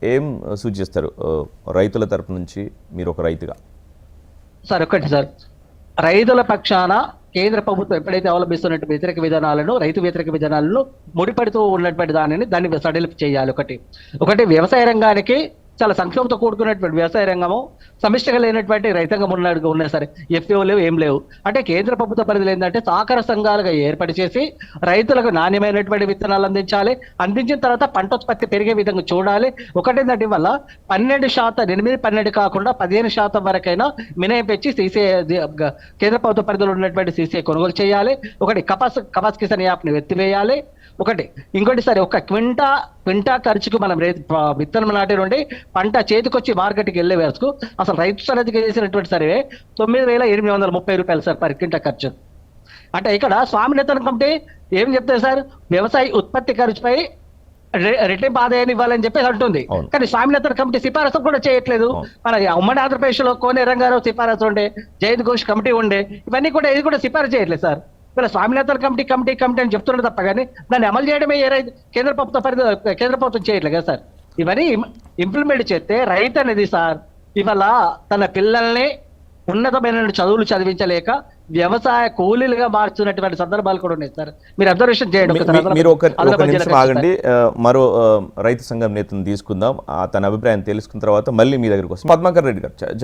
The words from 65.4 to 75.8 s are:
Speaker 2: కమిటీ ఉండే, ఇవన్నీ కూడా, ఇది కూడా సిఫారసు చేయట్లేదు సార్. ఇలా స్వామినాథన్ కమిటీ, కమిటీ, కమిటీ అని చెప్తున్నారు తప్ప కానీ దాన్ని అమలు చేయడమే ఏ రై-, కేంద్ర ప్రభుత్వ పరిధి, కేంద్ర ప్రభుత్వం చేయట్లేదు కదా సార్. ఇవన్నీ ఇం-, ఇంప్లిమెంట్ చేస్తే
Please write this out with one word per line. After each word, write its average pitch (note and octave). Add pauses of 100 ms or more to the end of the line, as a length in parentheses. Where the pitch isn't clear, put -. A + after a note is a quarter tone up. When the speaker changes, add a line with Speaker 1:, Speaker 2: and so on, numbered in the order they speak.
Speaker 2:
కమిటీ -
ఉండే, G3+ (200)
ఇవన్నీ C#4
కూడా, D4+
ఇది C#4
కూడా D4+
సిఫారసు C4
చేయట్లేదు E3+
సార్. D#3 (400)
ఇలా G#3
స్వామినాథన్ B3+
కమిటీ, C4
కమిటీ, B3+
కమిటీ B3+
అని A#3+
చెప్తున్నారు A#3+
తప్ప G3+
కానీ G3+
దాన్ని A#3
అమలు C4+
చేయడమే D4
ఏ C4+
రై-, C4 (240)
కేంద్ర B3+
ప్రభుత్వ C4+
పరిధి, A3
కేంద్ర B3
ప్రభుత్వం A#3
చేయట్లేదు D#3+
కదా E3
సార్. D3+ (380)
ఇవన్నీ F#3+
ఇం-, A#3 (260)
ఇంప్లిమెంట్ B3+
చేస్తే G#3